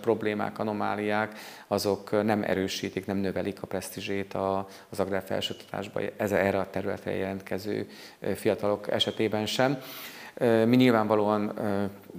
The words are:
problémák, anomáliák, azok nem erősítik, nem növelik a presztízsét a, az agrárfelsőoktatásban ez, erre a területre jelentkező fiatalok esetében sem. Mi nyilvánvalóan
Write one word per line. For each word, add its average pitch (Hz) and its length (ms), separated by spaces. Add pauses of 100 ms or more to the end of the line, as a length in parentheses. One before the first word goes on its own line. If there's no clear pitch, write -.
problémák, 107 580
anomáliák, 104 800 (280)
azok 98 440 (120)
nem 104 200
erősítik, 95 600
nem 98 120
növelik 98 440
a - 60
presztízsét 98 680
a, 95 340 (220)
az - 100
agrárfelsőoktatásban 101 1040 (140)
ez, 107 140
erre 98 280
a 92 100
területre 98 420
jelentkező 98 800 (460)
fiatalok 104 560
esetében 107 540
sem. 131 360 (580)
Mi 113 360
nyilvánvalóan 107 840 (600)